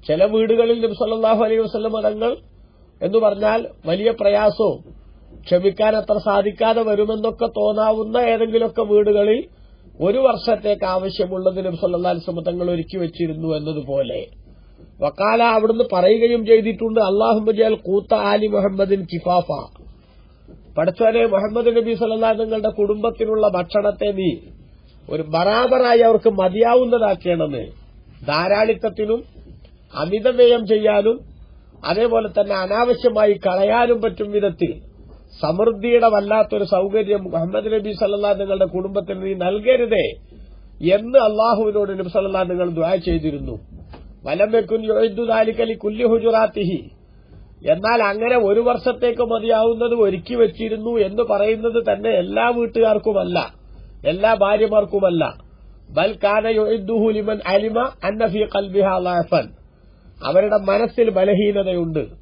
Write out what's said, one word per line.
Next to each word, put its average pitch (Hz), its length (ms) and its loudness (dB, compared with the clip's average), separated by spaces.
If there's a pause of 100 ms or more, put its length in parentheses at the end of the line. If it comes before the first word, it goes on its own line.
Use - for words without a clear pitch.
ചില 156 160 -2 (140)
വീടുകളിൽ 226 500 2
നബി 214 160 -4
സല്ലല്ലാഹു 220 460 0
അലൈഹി 220 180 0
വസല്ലമ 220 420 -4
തങ്ങൾ 214 240 -2 (680)
എന്ന് 202 240 0
പറഞ്ഞാൽ 214 360 0 (280)
വലിയ 202 320 0
പ്രയാസവും 202 580 2 (680)
ക്ഷമിക്കാൻ 196 520 2
അത്ര 208 180 0 (120)
സാധിക്കാതെ 220 600 0
വരുമെന്നൊക്കെ 214 600 -2 (100)
തോന്നാവുന്ന 214 580 0 (140)
ഏതെങ്കിലുമൊക്കെ 226 600 0
വീടുകളിൽ 208 480 4 (680)
ഒരു 240 200 2
വർഷത്തേക്ക് 208 680 0
ആവശ്യമുള്ളത് 185 720 -4
നബി 170 160 -6
സല്ലല്ലാഹു 180 320 -2
അലൈഹി 165 100 -8
വസല്ലമ 170 240 -8
തങ്ങൾ 175 260 -4
ഒരുക്കി 170 300 -8
വെച്ചിരുന്നു 160 540 -6
എന്നതുപോലെ. 139 640 -6 (840)
വക്കാല, 208 380 0 (160)
അവിടുന്ന് 220 360 2
പറയുകയും 226 560 2
ചെയ്തിട്ടുണ്ട്, 220 600 2
അല്ലാഹുമ്മ 214 400 2 (100)
ജഅൽ 220 260 2
ഖൂത്ത 202 260 0 (180)
ആലി 214 260 0
മുഹമ്മദിൻ 196 460 0 (100)
കിഫാഫ, 175 380 -2 (1200)
പടച്ചോനെ, 220 480 2 (100)
മുഹമ്മദ് 214 440 0
നബി 226 240 0
സല്ലല്ലാഹു 220 340 0
അലൈഹി 226 80 2
തങ്ങളുടെ 220 340 -2
കുടുംബത്തിനുള്ള 214 680 -2 (100)
ഭക്ഷണത്തെ 208 640 -2
നീ 190 120 -2 (800)
ഒരു 156 140 -6 (100)
ബറാബറായി 233 760 4
അവർക്ക് 226 220 4 (100)
മതിയാവുന്നതാക്കണമേ. 190 1200 2 (680)
ധാരാളിത്തത്തിനും 208 920 0 (720)
അമിതവ്യയം 233 760 2
ചെയ്യാനും 214 460 2 (720)
അതേപോലെ 226 460 0
തന്നെ 202 180 0 (100)
അനാവശ്യമായി 220 720 2 (120)
കളയാനും 214 580 2
പറ്റും 208 320 -4
വിധത്തിൽ 190 340 0 (720)
സമൃദ്ധിയുടെ 226 720 2
വല്ലാത്തൊരു 208 600 0
സൗകര്യം 196 520 0
മുഹമ്മദ് 185 480 -4
നബി 214 160 -4 (100)
സല്ലല്ലാഹു 208 340 0
അലൈഹി 196 100 -4
തങ്ങളുടെ 190 320 0
കുടുംബത്തിന് 190 500 -6
നീ 190 80 -4 (100)
നൽകരുതേ 214 600 0 (880)
എന്ന് 240 300 2
അള്ളാഹുവിനോട് 214 720 0
നബി 180 160 -8
സല്ലല്ലാഹു 190 320 -2
അലൈഹി 180 80 -4
തങ്ങൾ 180 240 -2
ദുആ 170 160 0 (140)
ചെയ്തിരുന്നു. 143 480 -6 (640)
വലം 180 340 -2
യകുൻ 220 240 0 (120)
യുഇദ്ദു 220 300 0 (100)
ദാലിക 220 360 0
ലി 220 140 -6
കുല്ലി 214 300 -2
ഹുജുറാത്തിഹി, 220 680 0 (920)
എന്നാൽ 220 360 0
അങ്ങനെ 226 280 0 (120)
ഒരു 208 180 2
വർഷത്തേക്ക് 240 640 -2
മതിയാവുന്നത് 226 720 0
ഒരുക്കി 196 380 -2
വെച്ചിരുന്നു 220 520 -2 (140)
എന്ന് 208 240 -4
പറയുന്നത് 220 560 0
തന്നെ 208 320 -2
എല്ലാ 202 260 -2 (120)
വീട്ടുകാർക്കുമല്ല, 214 840 0 (720)
എല്ലാ 196 200 0 (120)
ഭാര്യമാർക്കുമല്ല. 202 800 0 (760)
ബൽ 190 160 0 (100)
കാന 208 220 2 (140)
യുഇദ്ദുഹു 214 580 0
ലിമൻ 214 220 -4 (140)
അലിമ 214 260 0 (300)
അന്ന 220 240 -2
ഫീ 208 100 -2 (100)
ഖൽബിഹാ 196 420 0 (120)
ളഅഫൻ, 170 400 0 (840)
അവരുടെ 202 300 4 (100)
മനസ്സിൽ 226 480 2
ബലഹീനതയുണ്ട് 190 840 2 (200)